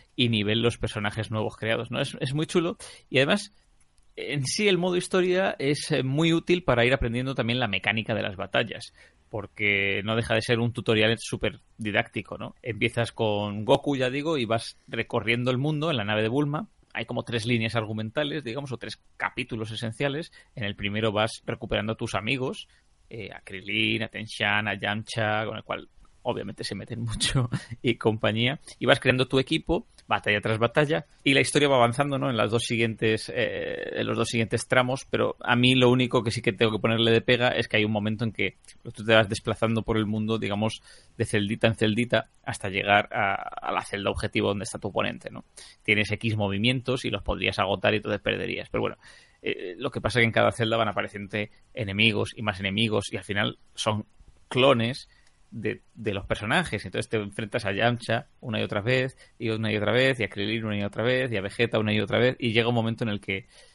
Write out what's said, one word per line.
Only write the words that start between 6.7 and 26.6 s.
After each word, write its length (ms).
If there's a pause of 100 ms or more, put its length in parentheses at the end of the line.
ir 80
aprendiendo 420
también 240
la 80
mecánica 480
de 80
las 140
batallas, 560 (360)
porque 760
no 100
deja 180
de 80
ser 180
un 120
tutorial 480
súper 400 (180)
didáctico, 600
¿no? 240
Empiezas 500
con 540
Goku, 320
ya 120
digo, 280
y 80
vas 320 (100)
recorriendo 640
el 60
mundo 340
en 60
la 80
nave 160
de 80
Bulma. 380 (260)
Hay 120
como 180
tres 220
líneas 300
argumentales, 720
digamos, 260
o 60
tres 240 (160)
capítulos 540
esenciales. 600 (240)
En 80
el 120
primero 360
vas 340
recuperando 460
a 60
tus 180
amigos, 540 (400)
eh, 220
a 100
Krilin, 640
a 60
Tenshan, 580
a 60
Yamcha, 720
con 120
el 60
cual 240 (360)
obviamente 420